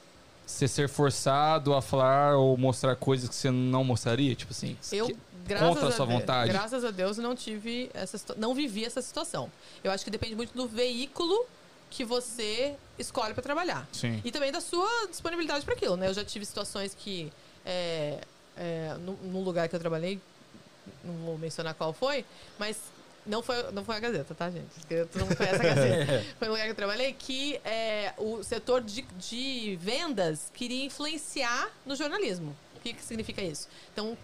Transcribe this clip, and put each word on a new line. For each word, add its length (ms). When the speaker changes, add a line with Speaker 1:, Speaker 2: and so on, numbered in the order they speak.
Speaker 1:
você 220
ser 220
forçado 840
a 80
falar 540
ou 220
mostrar 380
coisas 340
que 60
você 160
não 320
mostraria? 520
Tipo 160
assim, 260
Speaker 2:
Eu, 160
Speaker 1:
que 100
Speaker 2:
graças 220
Speaker 1:
contra 180
a 40
Speaker 2:
a 20
Speaker 1:
sua 140
Speaker 2:
Deus, 140
Speaker 1:
vontade? 320
Speaker 2:
graças 320
a 80
Deus, 260
não 180
tive 580
essa 240
situa-, 200
não 180
vivi 280
essa 180
situação. 500
Eu 80
acho 120
que 80
depende 240
muito 180
do 140
veículo 760
que 140
você 720
escolhe 360
pra 100
trabalhar. 480
Speaker 1:
Sim. 320
Speaker 2:
E 80
também 200
da 100
sua 480
disponibilidade 560
pra 80
aquilo, 240
né? 100
Eu 60
já 100
tive 220
situações 520
que, 340
é, 540
é, 420
no, 140
num 200
lugar 240
que 80
eu 40
trabalhei, 400
não 100
vou 120
mencionar 360
qual 200
foi, 300
mas 180
não 160
foi, 300
não 120
foi 120
a 40
Gazeta, 360
tá, 160
gente? 160
Porque 260
tu 120
não 100
conhece 280
a 20
Gazeta. 540
Speaker 3:
<laughs> 100
Speaker 2:
Foi 80
um 40
lugar 140
que 60
eu 40
trabalhei 380
que, 420
é, 520
o 260
setor 380
de, 200
de 640
vendas 720
queria 320
influenciar 840
no 100
jornalismo. 600
O 40
que 140
que 100
significa 380
isso? 260
Então, 300